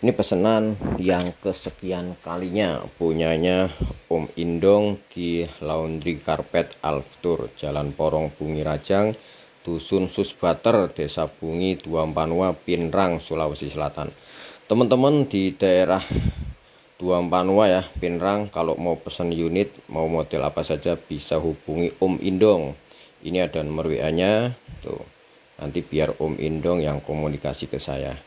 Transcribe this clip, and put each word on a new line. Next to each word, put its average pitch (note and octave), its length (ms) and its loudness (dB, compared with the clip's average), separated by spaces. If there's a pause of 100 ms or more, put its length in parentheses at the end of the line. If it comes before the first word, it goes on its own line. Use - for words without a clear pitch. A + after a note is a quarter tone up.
Ini A#2+ 160 4
pesanan G#2+ 560 2 (240)
yang F2+ 480 0
kesekian F2+ 800 -6
kalinya F2+ 560 -2 (160)
punyanya E2 720 2 (400)
Om E2 320 -2
Indong G2 720 2
di E2+ 320 -2 (160)
Laundry D#2+ 560 -2
Carpet D#2 640 -2
Alftur, D#2 800 -2
Jalan D2 320 -4
Porong D#2 400 0
Bungi D2+ 320 -4
Rajang, G2 720 0 (280)
Dusun F2+ 480 -2
Susbater, F#2+ 800 2
Desa D#2+ 320 -4
Bungi, E2+ 560 -2
Duampanua, D#2+ 720 0
Pinrang, E2+ 640 0
Sulawesi D2+ 560 -4
Selatan. D2 400 -6 (560)
Teman-teman B2+ 560 4
di F#2+ 320 0
daerah F#2 480 4 (960)
Duampanua F2+ 720 4
ya, F#2 100 4 (140)
Pinrang, F#2+ 560 0
kalau E2 240 0
mau E2 240 -2
pesen E2+ 320 -4
unit, E2 400 0 (160)
mau D#2+ 160 -2
model D#2 400 0
apa D2+ 160 -2
saja D#2+ 400 -2
bisa E2 400 -4
hubungi D#2+ 560 -2
Om F#2 240 0
Indong. F#2 560 2 (480)
Ini F2 240 0
ada D#2 160 -4
nomor D#2 240 -4
W C#2 160 -2
A-nya, G2+ 480 2 (320)
tuh. - 160 -8 (560)
Nanti D2 240 -6
biar D2+ 400 0
Om D#2 240 -2
Indong D#2+ 400 0
yang D2 160 -2
komunikasi D2 640 -4
ke C#2 160 -6
saya. C2+ 460 -8